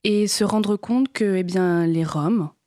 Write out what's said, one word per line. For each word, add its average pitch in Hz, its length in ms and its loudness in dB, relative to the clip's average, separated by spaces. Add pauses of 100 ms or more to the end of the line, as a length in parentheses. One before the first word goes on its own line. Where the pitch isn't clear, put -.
et 208 240 2
se - 160 -2
rendre 208 320 0
compte 247 380 -2
que, 202 240 0
eh 185 80 0
bien, 175 420 0
les 165 180 0
Roms 160 460 -2 (160)